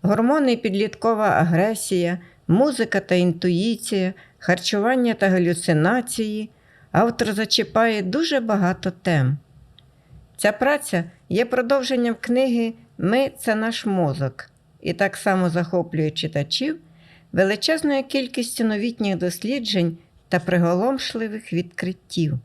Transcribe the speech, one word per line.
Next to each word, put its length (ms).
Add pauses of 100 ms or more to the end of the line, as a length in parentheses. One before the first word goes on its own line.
Гормони 500
і 60
підліткова 720
агресія, 880 (280)
музика 520
та 160
інтуїція, 1000 (260)
харчування 760
та 160
галюцинації. 1200 (420)
Автор 420
зачіпає 680
дуже 380
багато 520
тем. 460 (1040)
Ця 100
праця 520 (260)
є 160
продовженням 760
книги 520 (240)
«Ми — 420
це 160
наш 300
мозок» 640 (320)
і 120
так 240
само 320
захоплює 640
читачів 680 (540)
величезною 720
кількістю 600
новітніх 540
досліджень 800 (320)
та 100
приголомшливих 1120
відкриттів. 920